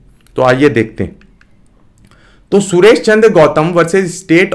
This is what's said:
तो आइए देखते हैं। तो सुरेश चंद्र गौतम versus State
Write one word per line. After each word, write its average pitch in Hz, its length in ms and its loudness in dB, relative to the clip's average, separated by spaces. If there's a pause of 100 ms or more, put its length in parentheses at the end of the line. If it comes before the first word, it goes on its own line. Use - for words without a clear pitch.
(360)
तो 131 60 -2
आइए 131 280 2
देखते 110 340 -6
हैं। - 120 -14 (1400)
तो 196 80 2
सुरेश 202 400 2
चंद्र 220 300 2
गौतम 160 440 0
versus 170 420 -2
State 180 380 -2